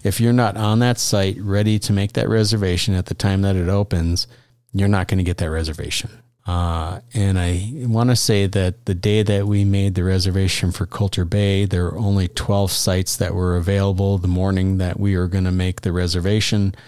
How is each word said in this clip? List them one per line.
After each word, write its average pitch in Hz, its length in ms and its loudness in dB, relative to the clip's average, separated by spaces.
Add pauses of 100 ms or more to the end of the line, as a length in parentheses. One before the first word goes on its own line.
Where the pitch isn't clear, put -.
if - 160 0
you're 117 140 4
not 113 240 2
on 107 220 2
that 123 200 2
site 98 400 0
ready 104 400 0
to 104 140 -2
make 98 200 0
that - 140 -2
reservation 101 680 0
at 90 100 0
the - 80 -10
time 98 300 0
that 98 120 2
it 90 140 0
opens, 87 560 0 (480)
you're 98 140 0
not 98 200 2
gonna 95 160 0
get 87 140 0
that 80 140 -4
reservation. 80 580 -4 (380)
Uh, 85 520 -2 (140)
and 98 240 2
I 90 340 -2 (140)
wanna 120 300 2
say 101 320 2
that 92 380 -2
the 98 100 -2
day 104 280 2
that 101 240 0
we 101 160 2
made 98 320 2
the 90 80 0
reservation 92 680 0
for - 140 -6
Coulter 95 400 -2
Bay, 101 400 2
there 92 180 0
were 85 140 -2
only 98 320 0
twelve 101 420 0
sites 92 460 -2
that 92 180 -2
were 90 200 0
available 98 640 2
the 90 100 -2
morning 95 520 2
that 90 200 -4
we 98 180 0
were 90 100 0
gonna 92 240 0
make 92 300 -2
the 92 100 -2
reservation. 95 840 0 (140)